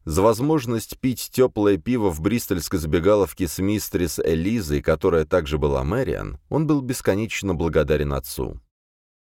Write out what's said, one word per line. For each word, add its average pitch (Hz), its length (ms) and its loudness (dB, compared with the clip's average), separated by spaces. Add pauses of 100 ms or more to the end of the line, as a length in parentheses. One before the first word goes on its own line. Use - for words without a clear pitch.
за 82 200 0
возможность 117 760 0
пить - 320 -4
теплое 104 460 2
пиво 110 320 0
в 78 100 -4
бристольской 95 600 -2
забегаловке 87 680 2
с - 120 -6
мистерис 95 600 -2
Элизой, 82 640 0
которая 80 420 2
также 76 360 0
была 69 240 0
Мэриан, 71 560 -4 (100)
он 151 180 0
был 147 140 2
бесконечно 104 720 -2
благодарен 76 580 0
отцу. 67 480 -6 (720)